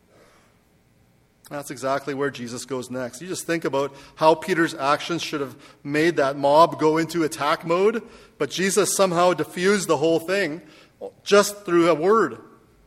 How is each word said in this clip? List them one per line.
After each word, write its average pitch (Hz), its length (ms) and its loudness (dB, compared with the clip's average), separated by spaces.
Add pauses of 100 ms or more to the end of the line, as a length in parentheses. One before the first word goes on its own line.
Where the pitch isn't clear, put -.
(1500)
That's 143 200 -12
exactly 135 440 -4
where 139 160 -2
Jesus 120 340 -12
goes 127 260 -8
next. 123 300 -10
You 180 80 -14
just 165 180 -10
think 165 200 -4
about 139 280 -4 (200)
how 160 200 6
Peter's 165 400 -2
actions 147 480 -2
should 147 200 -6
have 127 120 -10 (300)
made 151 320 0
that 143 220 0
mob 143 420 6
go 156 160 2
into 165 280 -2
attack 151 420 -2
mode, 202 360 0 (360)
but 147 120 -4
Jesus 185 460 0
somehow 180 380 2
diffused 180 520 -2
the 156 120 2
whole 165 200 2
thing 175 440 -4 (600)
just 202 420 2
through 170 240 4
a 160 40 4
word. 165 440 2 (480)